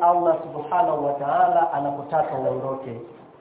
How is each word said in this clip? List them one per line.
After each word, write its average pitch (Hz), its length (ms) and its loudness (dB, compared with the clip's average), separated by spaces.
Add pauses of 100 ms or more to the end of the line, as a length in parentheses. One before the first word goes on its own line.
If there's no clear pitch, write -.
Allah 170 420 4
Subhanahu 151 640 0
wa 139 80 0
Ta'ala 160 600 2
anapotaka 143 600 -2
uondoke. 127 680 -4 (400)